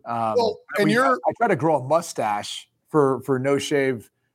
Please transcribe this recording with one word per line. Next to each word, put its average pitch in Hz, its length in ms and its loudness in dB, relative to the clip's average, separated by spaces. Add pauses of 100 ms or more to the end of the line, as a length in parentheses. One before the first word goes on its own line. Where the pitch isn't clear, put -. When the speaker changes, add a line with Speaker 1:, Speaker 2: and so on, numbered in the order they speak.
Speaker 1:
Um, 117 320 -2
Speaker 2:
Well, - 220 0 (180)
Speaker 1:
I 208 40 2
Speaker 2:
and 202 60 2
Speaker 1:
mean, 220 120 2
I, 262 80 2
Speaker 2:
you're 262 60 2 (140)
Speaker 1:
I 156 100 2
tried 226 120 2
to 185 60 2
grow 147 260 2
a - 60 -8
mustache 117 800 -2 (220)
for, 135 320 2
for 131 180 0
No 139 180 2
Shave 135 540 -2 (240)